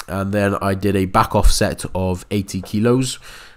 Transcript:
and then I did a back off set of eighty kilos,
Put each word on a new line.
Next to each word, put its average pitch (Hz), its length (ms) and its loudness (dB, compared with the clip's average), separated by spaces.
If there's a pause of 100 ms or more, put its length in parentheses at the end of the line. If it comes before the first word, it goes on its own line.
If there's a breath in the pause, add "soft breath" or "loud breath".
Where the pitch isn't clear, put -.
and 98 280 -4
then 101 220 2
I 98 180 0
did 98 200 0
a 95 120 2
back 107 280 0
off 104 160 6
set - 440 0
of 92 360 -4
eighty 95 300 -4
kilos, 120 580 0 (380 loud breath)